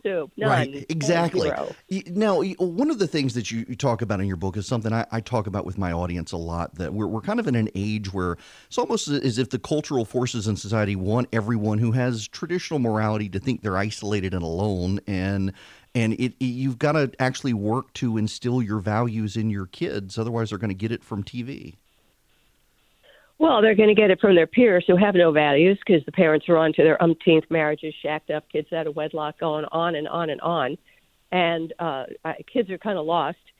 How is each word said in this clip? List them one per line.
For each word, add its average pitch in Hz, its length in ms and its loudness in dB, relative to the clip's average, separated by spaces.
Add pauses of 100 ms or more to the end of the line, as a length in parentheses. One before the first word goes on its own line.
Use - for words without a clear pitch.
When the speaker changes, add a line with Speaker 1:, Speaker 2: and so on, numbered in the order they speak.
Speaker 1:
soup. 180 320 -4
None. 214 140 -2
Speaker 2:
Right, 139 400 0
exactly. 170 540 0
Speaker 1:
Zero. 143 300 -2 (160)
Speaker 2:
Y-, 190 180 -4
now, 185 340 2
y-, 185 160 -2
one 185 340 0
of 240 80 -4
the 180 80 2
things 131 280 -2
that 113 160 -4
you, 113 180 -4
you 123 80 -8
talk 117 240 0
about 101 180 -2
in 101 80 0
your 95 80 -2
book 92 220 -4
is 101 100 -6
something 110 240 -2
I, 113 220 0
I 113 80 -2
talk 107 260 -4
about 101 180 -6
with 92 120 -8
my 90 160 -2
audience 87 400 -4
a 90 40 -6
lot, 85 380 -6
that 85 180 -6
we're, 104 140 -4
we're 107 140 -4
kind 220 180 -4
of 214 80 -4
in 127 80 0
an 110 180 0
age 104 380 -4
where 90 240 -2 (320)
it's - 100 -8
almost - 300 -2
as 135 300 -2
if 127 120 -2
the 113 100 -6
cultural 147 440 -2
forces 120 460 -4
in 104 80 0
society 101 400 -2
want 107 340 -2
everyone 107 460 0
who 113 160 0
has 123 340 -2
traditional 165 540 -6
morality 107 480 0
to 98 100 -6
think 127 220 -4
they're 95 160 -2
isolated 101 560 -2
and 90 100 -2
alone, 92 640 -2
and, 95 460 -2 (420)
and 110 200 2
it, 123 260 -4
it, 131 40 0
you've 127 340 -4
gotta 147 380 2
actually 127 360 0
work 104 400 -2
to 117 240 -2
instill 120 440 -2
your 107 180 -2
values 107 580 -2
in 110 120 0
your 98 180 -4
kids, 98 500 -8
otherwise 113 320 -2
they're 101 100 -6
gonna 101 140 -2
get 107 180 -4
it 113 100 -6
from 101 220 -8
T 120 200 -10
V. - 340 -14 (1600)
Speaker 1:
Well, 277 200 6
they're 220 120 6
gonna 214 220 6
get 208 160 6
it 180 80 4
from 196 160 6
their 160 120 6
peers 208 380 6
who 180 120 6
have 202 180 4
no 175 160 6
values 151 560 4
'cause 170 180 6
the 160 60 -10
parents 156 380 4
are 165 80 6
on 160 160 4
to 156 100 4
their 160 180 6
umpteenth 160 480 4
marriages, 156 520 -2
shacked 151 280 -6
up, 151 200 -4
kids 156 240 -6
out 160 120 -4
of 151 120 -6
wedlock, 156 420 -6
going 151 320 -2
on 165 240 -2
and 151 140 -6
on 165 200 -4
and 143 120 -6
on. 156 360 -2 (540)
And, 170 480 0
uh, 143 280 -6 (180)
uh, 160 80 -4 (180)
kids 214 180 -2
are 185 80 -8
kinda 196 240 -6
lost. 160 360 -2 (220)